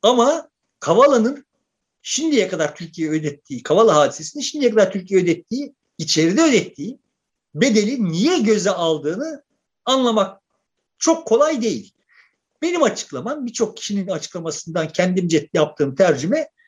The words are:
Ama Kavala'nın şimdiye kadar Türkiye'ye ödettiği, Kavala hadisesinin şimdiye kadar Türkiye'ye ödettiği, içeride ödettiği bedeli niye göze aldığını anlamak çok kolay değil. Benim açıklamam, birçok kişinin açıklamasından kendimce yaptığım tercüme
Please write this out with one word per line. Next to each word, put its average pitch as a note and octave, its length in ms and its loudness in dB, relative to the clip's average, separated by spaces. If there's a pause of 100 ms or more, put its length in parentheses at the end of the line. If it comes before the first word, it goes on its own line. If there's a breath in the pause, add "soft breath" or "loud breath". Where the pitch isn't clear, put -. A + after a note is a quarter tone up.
Ama B3+ 480 2 (300)
Kavala'nın B3+ 640 2 (560)
şimdiye C4+ 460 0
kadar D#3+ 280 -4
Türkiye'ye D#3+ 380 -6
ödettiği, C#3+ 480 -6
Kavala F#3 340 4
hadisesinin D3+ 460 0
şimdiye C#4 280 0
kadar G#3 220 4
Türkiye'ye F#3 320 0
ödettiği, A3 500 -4 (240)
içeride E3 440 0
ödettiği A#3 560 0 (560)
bedeli A3 500 2
niye G3+ 340 0
göze G#3 320 0
aldığını E3+ 720 -4 (420)
anlamak A#3 580 0 (560)
çok E4 280 0
kolay C4+ 360 2
değil. D#3 300 -6 (720 soft breath)
Benim E4+ 200 0
açıklamam, A#3+ 640 -4
birçok A3+ 300 -6
kişinin G3 320 -6
açıklamasından E3 800 -6
kendimce F3+ 640 0
yaptığım D3 420 0
tercüme F3+ 540 2 (200)